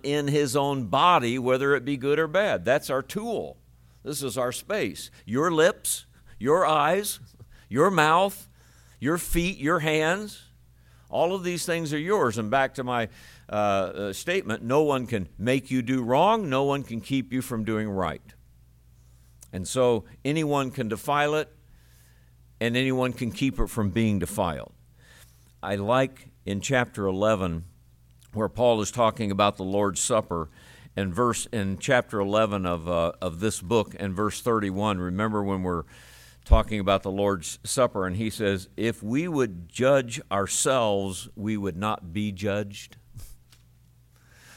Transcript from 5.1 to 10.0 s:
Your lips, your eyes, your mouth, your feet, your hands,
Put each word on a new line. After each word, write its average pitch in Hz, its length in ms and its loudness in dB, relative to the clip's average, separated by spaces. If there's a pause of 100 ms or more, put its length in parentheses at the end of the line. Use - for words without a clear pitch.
Your 139 260 2
lips, 165 540 2 (320)
your 147 300 2
eyes, 156 520 2 (500)
your 147 200 4
mouth, 175 580 4 (520)
your 151 180 0
feet, 175 400 0
your 156 220 0
hands, 160 640 0 (680)